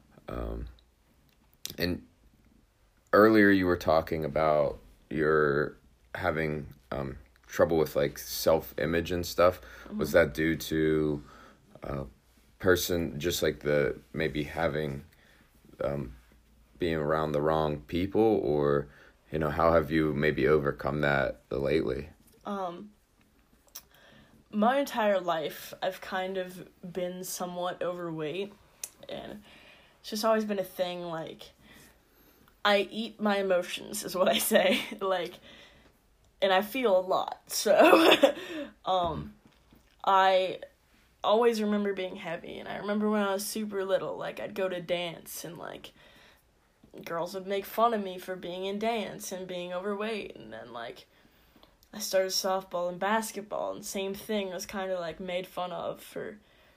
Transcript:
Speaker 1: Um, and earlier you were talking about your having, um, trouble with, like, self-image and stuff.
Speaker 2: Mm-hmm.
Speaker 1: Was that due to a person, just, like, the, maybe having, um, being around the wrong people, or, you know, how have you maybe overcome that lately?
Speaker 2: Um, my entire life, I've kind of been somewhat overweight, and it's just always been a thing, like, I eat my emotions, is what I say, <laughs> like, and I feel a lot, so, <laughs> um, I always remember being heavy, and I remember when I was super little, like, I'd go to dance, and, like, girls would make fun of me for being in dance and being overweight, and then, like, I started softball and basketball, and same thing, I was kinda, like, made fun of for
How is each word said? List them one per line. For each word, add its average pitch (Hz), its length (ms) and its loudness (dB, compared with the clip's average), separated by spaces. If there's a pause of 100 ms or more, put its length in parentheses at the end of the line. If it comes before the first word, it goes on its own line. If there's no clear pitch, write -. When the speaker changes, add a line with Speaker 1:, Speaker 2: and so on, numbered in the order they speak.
(280)
Speaker 1:
Um, 57 380 -6 (1120)
and - 240 -2 (1080)
earlier 107 380 8
you 98 160 4
were 90 100 4
talking 80 480 2
about 76 540 2 (320)
your 76 640 2 (380)
having, 78 520 -2 (240)
um, 67 280 -6 (280)
trouble 82 320 2
with, 76 180 2
like, 73 220 0
self-image 85 920 0
and 87 120 -2
stuff. 87 360 2 (260)
Speaker 2:
Mm-hmm. - 120 -10
Speaker 1:
Was 73 140 -2
that 82 220 6
due 80 220 0
to 78 640 0 (600)
a 69 220 -8 (540)
person, 87 640 2
just, 85 220 -2
like, 78 180 0
the, 73 380 2 (140)
maybe 73 320 -4
having, 73 600 -4 (800)
um, 69 300 -4 (640)
being 82 180 -2
around 78 360 0
the 73 100 2
wrong 78 400 2
people, 101 600 2
or, 71 440 2 (440)
you 78 80 -4
know, 78 120 0
how 80 220 4
have 78 180 4
you 78 240 2
maybe 71 340 2
overcome 71 540 2
that 69 380 0 (100)
lately? 69 580 -2 (380)
Speaker 2:
Um, 196 440 -8 (1600)
my 226 280 2
entire 214 420 2
life, 165 640 -4
I've 185 180 -4
kind 185 380 -4
of 180 280 -10 (260)
been 180 320 -6
somewhat 180 580 -6
overweight, 175 720 -6 (560)
and - 340 -12 (580)
it's - 100 -14
just 220 140 -6
always 220 200 2
been 208 140 -4
a 185 60 -2
thing, 180 380 -6
like, 165 500 -10 (1120)
I 208 260 4
eat 214 300 -8
my 208 180 0
emotions, 190 640 -2
is 175 120 -8
what 185 120 4
I 220 100 2
say, 214 420 4 (100)
<laughs> 214 100 -12
like, 185 340 -2 (1080)
and 196 120 4
I 185 100 4
feel 208 360 2
a - 40 4
lot, 185 460 -2
so, 320 680 8 (400)
<laughs> 277 300 -12
um, 170 480 -2 (680)
I 190 560 4 (640)
always 226 380 4
remember 208 320 0
being 185 240 -6
heavy, 175 420 -10
and - 100 -12
I - 100 -8
remember 208 320 0
when 214 120 2
I 196 120 0
was 202 100 -2
super 208 400 -4
little, 160 320 0
like, 165 240 -8
I'd 139 140 -8
go 196 140 -2
to 180 120 -4
dance, 175 640 -6
and, 165 140 -14
like, - 340 -14 (1120)
girls 170 300 -6
would 185 120 -10
make 196 200 -4
fun 233 260 2
of 208 100 0
me 185 160 -8
for 185 160 -8
being 180 300 -10
in 196 140 -4
dance 208 520 -4
and 185 160 -10
being 180 280 -8
overweight, 202 600 -6
and 110 160 -18
then, 113 200 -14
like, 117 320 -14 (880)
I 214 80 -10
started 190 320 0
softball 190 580 -2
and 180 80 -10
basketball, 208 760 -2
and - 120 -12
same 196 300 -6
thing, 202 360 -6
I 175 40 -10
was 190 120 -10
kinda, 190 340 -6
like, 165 200 -8
made 185 260 -6
fun 180 260 -8
of - 300 -8
for - 340 -10 (400)